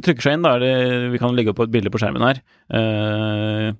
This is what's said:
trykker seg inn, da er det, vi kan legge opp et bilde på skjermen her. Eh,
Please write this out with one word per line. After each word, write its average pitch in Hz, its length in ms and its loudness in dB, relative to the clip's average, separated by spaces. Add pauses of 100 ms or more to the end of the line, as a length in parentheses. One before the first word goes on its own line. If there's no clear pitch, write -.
trykker 139 240 0
seg 143 80 4
inn, 170 120 0
da 131 100 4
er 123 80 0
det, 123 480 0
vi 120 100 -2
kan 123 140 2
legge 110 180 2
opp - 80 -4
et 113 100 0
bilde 101 220 0
på 117 80 -4
skjermen 110 240 0
her. 131 140 0 (340)
Eh, 107 920 -2 (120)